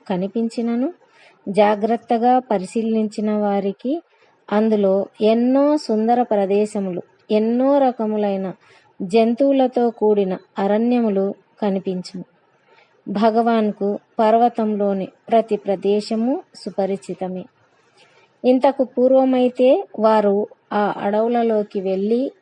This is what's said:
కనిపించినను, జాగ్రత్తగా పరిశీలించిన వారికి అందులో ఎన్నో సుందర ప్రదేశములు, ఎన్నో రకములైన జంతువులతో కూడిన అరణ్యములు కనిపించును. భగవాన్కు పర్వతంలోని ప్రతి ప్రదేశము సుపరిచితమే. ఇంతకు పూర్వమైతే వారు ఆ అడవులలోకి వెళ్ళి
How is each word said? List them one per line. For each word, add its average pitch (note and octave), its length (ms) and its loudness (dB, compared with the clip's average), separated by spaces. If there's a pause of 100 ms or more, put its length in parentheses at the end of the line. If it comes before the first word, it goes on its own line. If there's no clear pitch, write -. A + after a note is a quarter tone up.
కనిపించినను, A3+ 840 -4 (560)
జాగ్రత్తగా A3 920 0
పరిశీలించిన A3 920 -4
వారికి G#3 680 -4 (500)
అందులో G#3 540 2 (160)
ఎన్నో B3+ 560 2
సుందర A#3 440 0
ప్రదేశములు, G3+ 800 -2 (300)
ఎన్నో A#3+ 460 2
రకములైన G#3+ 760 -2 (480)
జంతువులతో A#3+ 880 2
కూడిన G3+ 480 0 (220)
అరణ్యములు G#3 720 0 (280)
కనిపించును. F#3 640 -6 (840)
భగవాన్కు G#3+ 920 0 (200)
పర్వతంలోని G#3+ 880 0 (220)
ప్రతి A3 260 2
ప్రదేశము G#3 840 -2 (140)
సుపరిచితమే. F#3 880 -8 (1000)
ఇంతకు C4 380 4
పూర్వమైతే B3+ 1040 2 (120)
వారు G#3+ 480 2 (260)
ఆ G#3 240 0
అడవులలోకి G#3+ 840 0
వెళ్ళి G3+ 500 -2 (100)